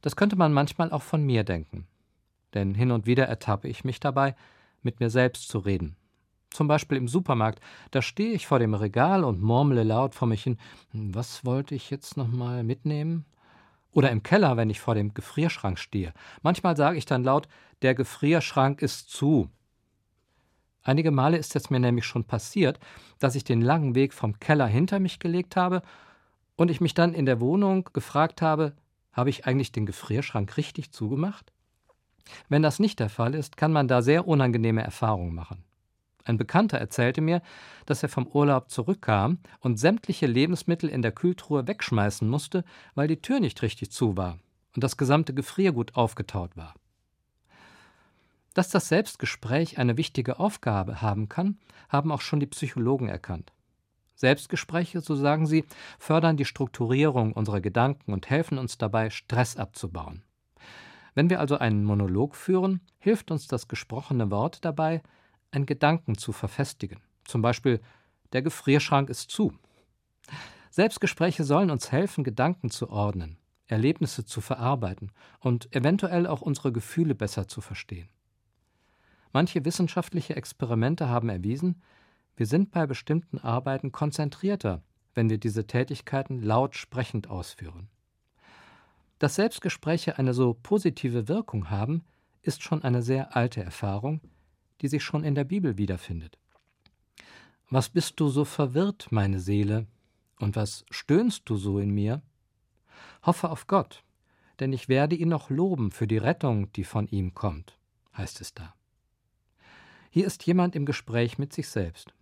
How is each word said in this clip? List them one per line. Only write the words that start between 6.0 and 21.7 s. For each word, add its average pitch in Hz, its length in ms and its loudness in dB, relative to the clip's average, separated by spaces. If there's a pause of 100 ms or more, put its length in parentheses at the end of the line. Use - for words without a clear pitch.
Zum 151 180 0
Beispiel 143 300 2
im 123 100 -2
Supermarkt, 120 520 0 (320)
da 135 100 2
stehe 220 320 -2
ich 170 120 -4
vor 139 120 4
dem 110 160 2
Regal 123 500 2
und 104 160 0
murmle 120 440 4
laut 117 300 2
vor 123 140 0
mich 110 140 0
hin, 120 160 -2 (320)
„Hm, 104 240 -8
was 113 320 -8
wollte 135 280 -2
ich - 140 -10
jetzt - 280 -10
noch 131 120 -4
mal 120 340 -4
mitnehmen?“ 151 600 -4 (680)
Oder 135 180 6
im 110 120 0
Keller, 170 340 6
wenn 110 140 2
ich 101 100 -4
vor 117 140 0
dem 107 200 0
Gefrierschrank - 640 -2
stehe. 90 340 -6 (300)
Manchmal 170 340 2
sage 151 220 4
ich - 80 -6
dann 127 180 0
laut, 139 240 2 (340)
„Der 131 120 4
Gefrierschrank 139 880 2
ist - 280 -6
zu.“ 139 380 2 (1300)
Einige 156 280 2
Male 143 280 4
ist - 160 -8
es - 160 -4